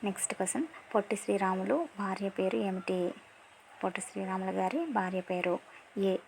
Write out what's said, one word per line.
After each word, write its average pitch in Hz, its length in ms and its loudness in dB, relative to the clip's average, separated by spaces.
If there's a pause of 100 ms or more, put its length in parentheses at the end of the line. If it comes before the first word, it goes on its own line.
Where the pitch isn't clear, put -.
నెక్స్ట్ 196 300 0
క్వశ్చన్, 247 340 0 (280)
పొట్టి 208 200 2
శ్రీరాములు 196 720 2 (120)
భార్య 196 300 -2
పేరు 190 260 0
ఏమిటి? 185 580 0 (680)
పొట్టి 190 180 0
శ్రీరాములు 190 500 -4
గారి 190 340 2
భార్య 190 360 0
పేరు 180 380 0 (380)
ఏ 196 200 4 (100)